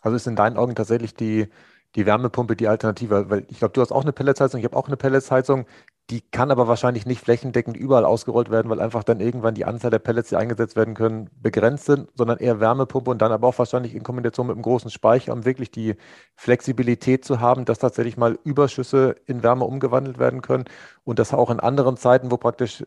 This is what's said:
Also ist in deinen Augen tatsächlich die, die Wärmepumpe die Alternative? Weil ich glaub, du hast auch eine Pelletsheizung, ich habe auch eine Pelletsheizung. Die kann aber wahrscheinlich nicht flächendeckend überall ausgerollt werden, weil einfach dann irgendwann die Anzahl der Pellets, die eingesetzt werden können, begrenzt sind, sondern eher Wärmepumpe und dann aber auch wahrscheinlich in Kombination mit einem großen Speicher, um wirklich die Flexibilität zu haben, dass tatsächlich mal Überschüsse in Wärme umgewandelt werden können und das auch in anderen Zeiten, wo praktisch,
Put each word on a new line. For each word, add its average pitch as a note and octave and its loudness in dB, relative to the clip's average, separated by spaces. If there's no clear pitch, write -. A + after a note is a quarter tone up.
Also A2+ 0
ist A#2 -4
in A#2+ -6
deinen G#2 2
Augen B2 0
tatsächlich A2 -2
die, G#2+ -2
die G2+ 0
Wärmepumpe A2+ 0
die A2 -2
Alternative? G#2 0
Weil G2 -2
ich - -14
glaub, G#2+ 0
du C3 2
hast A#2+ 0
auch C3+ 0
eine C#3+ -2
Pelletsheizung, C3+ 0
ich A2 -2
habe A#2+ -4
auch C3 -2
eine C#3+ -6
Pelletsheizung. C3+ 0
Die A#2 -6
kann C3 -2
aber B2 4
wahrscheinlich A#2+ 0
nicht B2+ -4
flächendeckend A#2+ 0
überall B2+ 4
ausgerollt A2+ 0
werden, A2+ 2
weil A2 -2
einfach A2 -4
dann A2+ 2
irgendwann A2+ -2
die A#2 -4
Anzahl A#2 -4
der A2 2
Pellets, A#2 -2
die - -2
eingesetzt A2+ -2
werden A2 0
können, A2 -2
begrenzt A2+ 0
sind, C#3+ 2
sondern A#2 0
eher A#2 0
Wärmepumpe B2 0
und A#2 0
dann A2 4
aber A2+ 0
auch B2 0
wahrscheinlich B2 -2
in - -12
Kombination B2 -4
mit A2+ -4
einem A2+ -10
großen A#2+ -2
Speicher, A#2 2
um A#2+ -6
wirklich B2+ -4
die A2 -4
Flexibilität B2 0
zu B2+ -2
haben, B2 2
dass A#2 -2
tatsächlich B2 -2
mal A#2 0
Überschüsse C3+ 0
in B2 -6
Wärme B2 4
umgewandelt C3 -2
werden B2 0
können B2+ -2
und A2+ -2
das G#2+ 0
auch B2 4
in A#2+ -2
anderen C3 2
Zeiten, B2+ 4
wo B2 0
praktisch, - -4